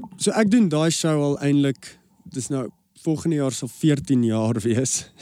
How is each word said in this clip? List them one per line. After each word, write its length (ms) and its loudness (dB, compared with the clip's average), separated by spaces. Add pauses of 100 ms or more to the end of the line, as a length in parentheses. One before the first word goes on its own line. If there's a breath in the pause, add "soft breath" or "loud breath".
(160)
so 160 -2
ek 180 2
doen 180 4
daai 220 2
show 320 0
al 180 0
eintlik, 580 0 (340)
dis 160 -8
nou, 200 -6 (360)
volgende 320 0
jaar 160 0
sal 160 -8
veertien 560 2
jaar 360 0
wees. 440 -2 (180)